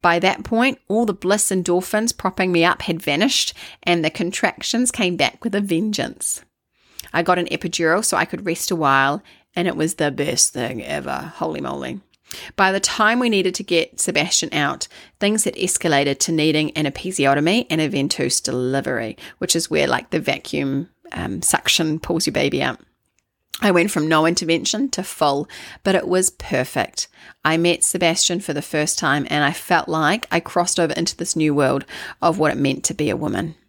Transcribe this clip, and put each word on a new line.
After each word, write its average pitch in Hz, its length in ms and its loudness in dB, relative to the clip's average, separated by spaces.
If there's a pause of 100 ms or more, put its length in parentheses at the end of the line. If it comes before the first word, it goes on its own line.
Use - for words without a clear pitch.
By 175 160 4
that 175 260 0
point, 240 340 2 (100)
all 226 180 2
the 208 80 0
bliss 202 360 0
endorphins 185 680 0
propping 185 360 -2
me 170 120 6
up - 180 2
had - 180 -2
vanished - 540 0 (280)
and 170 220 2
the 156 60 2
contractions 220 800 -2
came 180 260 0
back - 280 0
with 190 100 -2
a 202 60 2
vengeance. 202 840 -2 (720)
I 170 100 0
got 180 160 2
an 175 80 -2
epidural 170 580 0
so - 120 0
I 170 80 2
could - 220 -6
rest - 240 -4
a 185 60 2
while 139 460 2 (320)
and 175 140 0
it - 80 -4
was 165 180 0
the 147 160 0
best - 420 0
thing 123 320 -6
ever. 135 520 -6
Holy 156 240 -4
moly. 139 400 -6 (540)
By 190 160 4
the 190 100 0
time 220 380 2
we 247 100 2
needed 185 280 2
to 185 80 -8
get 165 360 0
Sebastian - 540 0
out, 143 320 0 (320)
things 208 260 2
had - 120 -2
escalated 143 640 0
to - 120 0
needing 151 400 2
an 151 140 -2
episiotomy 151 840 2
and 160 120 0
a 156 80 0
ventouse 135 520 0
delivery, 127 760 -2 (220)
which - 180 0
is 165 120 -2
where, 147 200 2
like, 127 220 -2
the 160 100 0
vacuum, 139 680 -4 (220)
um, 175 320 -6
suction - 560 0
pulls 160 280 -2
your 151 60 -2
baby 139 300 0
out. 131 160 -4 (840)
I 202 120 4
went 170 180 4
from 156 180 -2
no 160 180 4
intervention 175 640 0
to - 120 -4
full, 143 460 0 (340)
but 196 140 2
it - 100 0
was 185 240 2
perfect. - 760 -4 (360)
I 160 120 2
met 170 260 4
Sebastian 175 560 2
for 185 140 -6
the 143 100 -4
first 151 340 -2
time 143 320 0
and 147 140 0
I 143 80 2
felt - 380 0
like 160 420 0
I 170 80 2
crossed - 400 0
over 165 140 2
into - 240 -2
this - 180 -6
new 156 180 2
world 135 320 2 (380)
of 165 160 2
what 151 140 4
it - 60 -4
meant 139 260 0
to - 100 -2
be - 160 0
a - 60 -2
woman. 101 400 -4 (120)